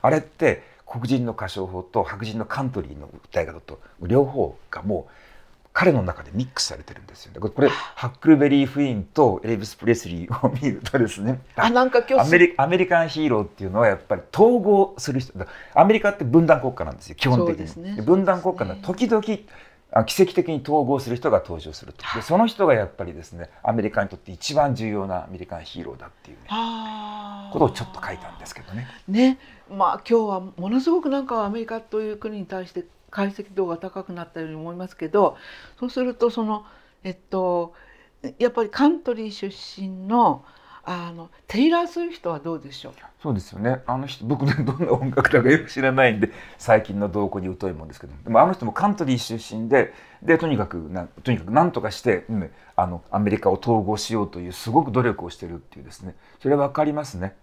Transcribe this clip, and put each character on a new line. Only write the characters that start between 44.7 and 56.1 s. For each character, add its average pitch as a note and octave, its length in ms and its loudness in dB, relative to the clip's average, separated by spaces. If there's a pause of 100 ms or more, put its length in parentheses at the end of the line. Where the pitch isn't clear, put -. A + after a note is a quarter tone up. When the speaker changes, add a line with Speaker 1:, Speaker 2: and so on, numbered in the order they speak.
Speaker 1:
ん D#3 120 -2
な - 60 0
音 C3 180 0
楽 - 220 0
だ C3 100 4
か B2 80 4
よ D#3 100 6
く - 120 -8
知 C3+ 100 -4
ら C3 100 4
な C3 160 6
い A2 60 4
ん G2+ 60 -4
で、 G#2+ 100 2 (300)
最 A2 240 4
近 G2+ 160 -6
の G2+ 100 0
動 G2 200 0
向 G2+ 100 -6
に F#2 200 -6
疎 F#2+ 100 -4
い F2 40 -6
も D#2 120 -12
ん - 20 -16
で D2+ 80 -16
す - 40 -20
け - 60 -18
ど、 C2+ 80 -16 (100)
で - 60 -10
も A2+ 100 6
あ D3+ 60 10
の F#3 80 0
人 B2 120 -6
も G#2+ 80 -4
カ G3+ 140 0
ン G3+ 80 2
ト F3 80 -4
リ C3 120 2
ー - 20 -2
出 A2+ 380 -8
身 A2+ 140 -6
で、 B2+ 240 4 (280)
で、 D#3+ 160 4
と E3 80 -2
に C#3+ 120 0
か G2+ 100 -2
く - 80 -12
な-、 E2 320 -8 (160)
と B2+ 80 0
に A2 60 2
か D#2+ 80 -10
く G2 60 -8
何 D#3+ 200 4
と G#2 100 -4
か G#2+ 80 -4
し - 120 -10
て、 G2 280 0
う A2+ 60 -4
ん、 F2 160 -4 (240)
あ F#2 100 2
の、 F2 240 -8
ア - 80 -2
メ G#2 140 2
リ - 80 0
カ G2 100 2
を F#2+ 40 4
統 A2 280 2
合 G#2 160 -2
し - 160 -6
よ G#2+ 100 0
う G2 40 -2
と F2+ 120 -12
い F2+ 80 -10
う F#2 40 -12
す - 180 -10
ご D3 140 4
く B2+ 80 -6
努 B2 100 2
力 A2 240 -2
を F2 40 -12
し - 80 -16
て F2 100 -14
る E2+ 80 -10
っ - 20 -12
て - 220 -20
い - 20 -20
う C2 40 -20
で - 60 -20
す - 100 -20
ね、 F#2+ 140 -14 (260)